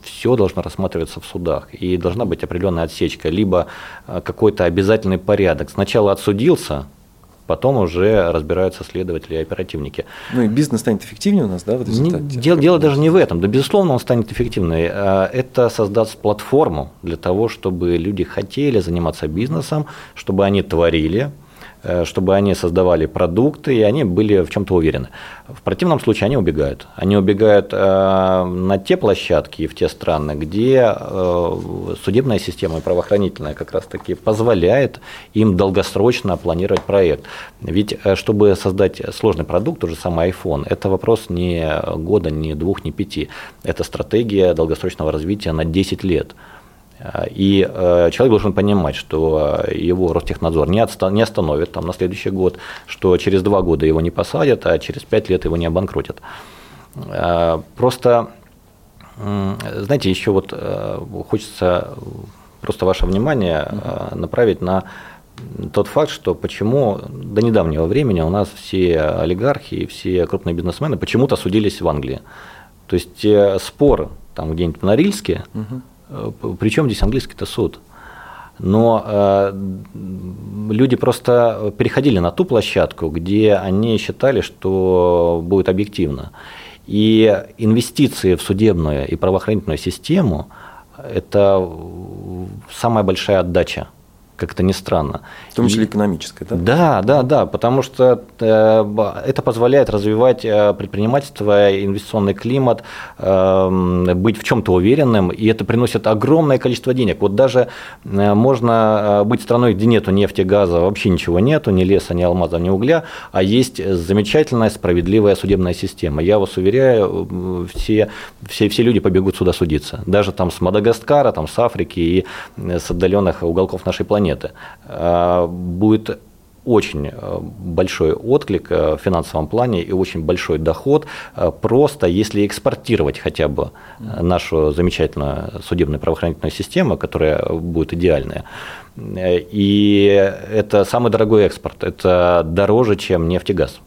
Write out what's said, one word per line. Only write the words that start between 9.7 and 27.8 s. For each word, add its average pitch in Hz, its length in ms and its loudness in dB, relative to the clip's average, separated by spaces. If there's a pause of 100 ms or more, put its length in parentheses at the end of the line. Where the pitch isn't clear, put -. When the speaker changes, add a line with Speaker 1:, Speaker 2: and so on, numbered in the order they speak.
Speaker 2:
Ну 123 100 0
и 113 40 2
бизнес 120 340 0
станет 107 220 -2
эффективнее 202 420 0
у - 20 -2
нас, 90 160 -6
да, 110 140 -2
в - 40 -4
Speaker 1:
Не, 117 40 -6
Speaker 2:
результате? 143 540 -2
Speaker 1:
дело, 160 200 2
дело 170 200 4
даже 143 200 2
не 156 100 4
в 165 60 4
этом. 107 260 2
Да, 95 60 2
безусловно, 139 460 2
он 123 60 0
станет 120 320 -2
эффективнее. 85 600 -2
А, 98 400 2
это 127 360 0
создаст 110 480 0
платформу 107 760 0 (120)
для 82 140 -6
того, 98 320 0
чтобы 87 480 -2
люди 92 260 -2
хотели 117 560 -2
заниматься 85 480 -4
бизнесом, 143 580 -4 (300)
чтобы 98 300 0
они 98 180 2
творили, 85 680 0 (540)
э, 90 200 -2
чтобы 95 300 0
они 98 200 2
создавали 87 520 2
продукты, 117 680 0
и 113 60 4
они 117 240 2
были 101 360 2
в 82 80 -2
чём-то 98 260 -2
уверены. 73 320 2 (420)
В - 120 -20
противном 180 380 0
случае 104 280 0
они 135 100 0
убегают. 76 580 -2
Они 101 220 2
убегают, 101 560 4
э, 95 720 2